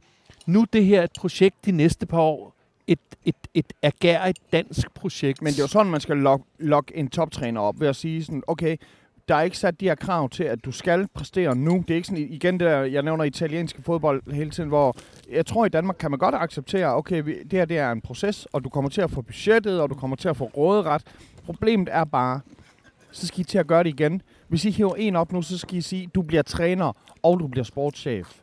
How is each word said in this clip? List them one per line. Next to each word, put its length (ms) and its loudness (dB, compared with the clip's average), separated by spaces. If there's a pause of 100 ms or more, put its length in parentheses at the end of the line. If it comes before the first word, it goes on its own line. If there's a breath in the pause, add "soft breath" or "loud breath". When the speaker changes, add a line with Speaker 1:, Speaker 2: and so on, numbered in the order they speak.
(460 soft breath)
Speaker 1:
"Nu 140 4
er 120 4
det 120 6
her 180 6
et 160 -2
projekt 460 2
de 80 2
næste 340 2
par 140 0
år, 340 0 (320)
et, 120 2 (260)
et, 100 0 (200)
et 180 -2 (100)
agerigt 560 2 (140)
dansk 420 -2
projekt"? 480 -4
Speaker 2:
Men 100 0
det 60 -2
er 40 2
jo 60 0
sådan, 220 4
man 100 -2
skal 160 -2
lok-, 300 2 (120)
lokke 380 0
en 120 -4
toptræner 520 -4
op, 200 -2
ved 80 2
at 80 0
sige 280 -6
sådan, 220 -8
"Okay, 300 -2 (520 soft breath)
der 60 2
er 80 4
ikke 160 -2
sat 220 -2
de 40 -2
her 100 2
krav 360 -2
til, 140 -4
at 200 -4
du 80 -8
skal 420 0
præstere 420 0
nu." 320 2
Det 60 0
er 20 2
ikke 120 -4
sådan, 220 -4
igen, 240 0
det 120 -2
der, 120 4
jeg 240 0
nævner 220 0
italienske 580 -4
fodbold 500 -2
hele 180 -4
tiden, 180 -6
hvor 280 2 (360 loud breath)
jeg 140 0
tror, 200 2
i 20 2
Danmark 320 0
kan 100 -2
man 80 -2
godt 160 2
acceptere, 600 -2
"Okay, 300 0
vi, 180 -4
det 100 -14
her, 120 2
det 140 0
er 140 0
en 80 -4
proces, 520 -6
og 120 -2
du 40 -8
kommer 220 -2
til 100 -2
at 100 0
få 120 -6
budgettet, 580 0
og 100 0
du 40 -8
kommer 220 -6
til 120 -4
at 80 0
få 80 -6
råderet." 580 2 (420 soft breath)
Problemet 480 0
er 120 2
bare, 360 0 (720 soft breath)
så 160 -10
skal 140 -6
I 40 -4
til 140 0
at 80 2
gøre 160 6
det 80 0
igen. 320 0 (260 soft breath)
Hvis 160 0
I 60 2
hiver 240 2
en 220 0
op 160 0
nu, 100 -2
så 160 -8
skal 200 -8
I 20 -2
sige, 340 -6
"Du 80 2
bliver 200 2
træner, 500 0 (300 soft breath)
og 180 6
du 60 -4
bliver 180 -4
sportschef." 640 -4 (140)